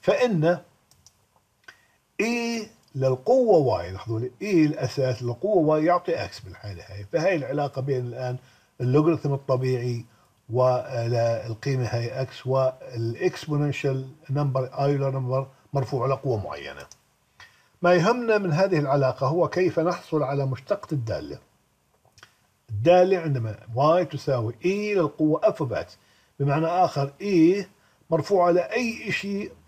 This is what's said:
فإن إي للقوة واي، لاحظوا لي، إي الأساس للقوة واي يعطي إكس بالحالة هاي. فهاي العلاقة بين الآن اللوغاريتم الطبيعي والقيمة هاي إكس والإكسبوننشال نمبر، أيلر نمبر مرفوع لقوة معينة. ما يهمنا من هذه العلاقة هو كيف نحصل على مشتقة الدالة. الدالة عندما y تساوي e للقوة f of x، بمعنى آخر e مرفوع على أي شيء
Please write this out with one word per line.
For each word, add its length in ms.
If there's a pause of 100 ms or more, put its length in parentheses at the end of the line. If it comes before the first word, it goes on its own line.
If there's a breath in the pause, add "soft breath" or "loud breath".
فإن 580 (1600 loud breath)
إي 480 (260)
للقوة 640
واي، 340
لاحظوا 280
لي، 100 (120)
إي 240
الأساس 560
للقوة 440
واي 180
يعطي 400
إكس 160
بالحالة 480
هاي. 240
فهاي 240
العلاقة 460
بين 240
الآن 300 (440 soft breath)
اللوغاريتم 540
الطبيعي 680 (460 soft breath)
والقيمة 1300
هاي 380
إكس 240
والإكسبوننشال 1600 (220)
نمبر، 340
أيلر 460
نمبر 360 (260 soft breath)
مرفوع 340
لقوة 380
معينة. 420 (960 soft breath)
ما 120
يهمنا 440
من 140
هذه 260
العلاقة 480
هو 220
كيف 320
نحصل 420
على 240
مشتقة 460
الدالة. 460 (1300 soft breath)
الدالة 480
عندما 380 (200)
y 360
تساوي 400
e 140
للقوة 760
f 140
of 180
x، 140 (540 soft breath)
بمعنى 260
آخر 460 (100)
e 420 (460 soft breath)
مرفوع 360
على 140
أي 520
شيء 400 (160)